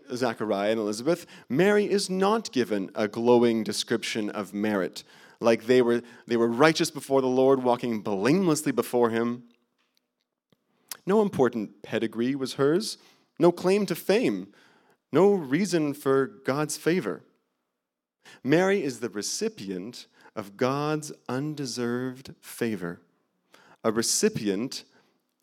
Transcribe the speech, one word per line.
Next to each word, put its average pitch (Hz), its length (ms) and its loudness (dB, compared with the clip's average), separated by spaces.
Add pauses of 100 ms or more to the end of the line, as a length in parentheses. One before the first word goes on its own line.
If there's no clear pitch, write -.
(140)
Zachariah 110 580 -2
and 113 80 -2
Elizabeth, 117 460 -2 (220)
Mary 202 400 2
is 196 220 -2
not 196 400 0
given 101 440 -2
a 110 120 0
glowing 117 560 4
description 107 680 -4
of 98 220 -8
merit, 101 520 -2 (340)
like 110 280 2
they 127 140 6
were, 120 220 2 (240)
they 117 100 0
were 117 120 4
righteous 156 420 4
before 135 300 -2
the 131 80 0
Lord, 131 340 4
walking 120 380 0
blamelessly 143 720 0
before 117 380 0
him. 120 340 -4 (1600)
No 208 160 4
important 117 600 0
pedigree 113 520 -4
was 131 200 -6
hers, 160 440 0 (400)
no 170 120 6
claim 190 360 0
to 175 80 -4
fame, 151 580 0 (580)
no 185 220 6
reason 160 640 0
for 135 320 2
God's 135 500 -4
favor. 143 460 -2 (1200)
Mary 185 380 2
is 123 180 -6
the 117 80 -4
recipient 101 960 -8 (300)
of 101 220 -12
God's 143 520 -2 (180)
undeserved 127 1120 -6
favor, 90 580 -6 (840)
a 113 80 0
recipient 113 920 -2 (580)